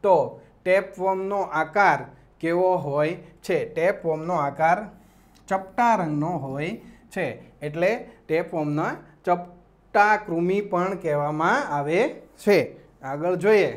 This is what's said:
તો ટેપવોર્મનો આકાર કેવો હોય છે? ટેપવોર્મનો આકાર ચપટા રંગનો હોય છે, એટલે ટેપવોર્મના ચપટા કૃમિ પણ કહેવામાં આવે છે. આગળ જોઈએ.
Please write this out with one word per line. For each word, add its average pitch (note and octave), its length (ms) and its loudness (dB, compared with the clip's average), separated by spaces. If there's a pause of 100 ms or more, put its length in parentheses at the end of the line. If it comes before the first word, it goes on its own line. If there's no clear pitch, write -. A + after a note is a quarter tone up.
તો F#3+ 120 6 (480)
ટેપવોર્મનો F#3+ 760 0 (120)
આકાર D#3+ 480 4 (400)
કેવો F3+ 380 0
હોય D3+ 400 -2 (240)
છે? F3+ 240 -2
ટેપવોર્મનો E3 680 -2
આકાર D#3+ 460 0 (680)
ચપટા G3 480 0
રંગનો D#3 420 -2
હોય C#3 340 -6 (400)
છે, F3+ 140 -4 (360)
એટલે E3 300 0 (360)
ટેપવોર્મના D#3+ 640 -2 (340)
ચપટા G#3 920 0
કૃમિ F3+ 440 -2
પણ F#3 420 -2
કહેવામાં D#3 560 0 (180)
આવે D#3 240 0 (420)
છે. G3+ 140 6 (440)
આગળ D3+ 340 -2
જોઈએ. F3+ 420 4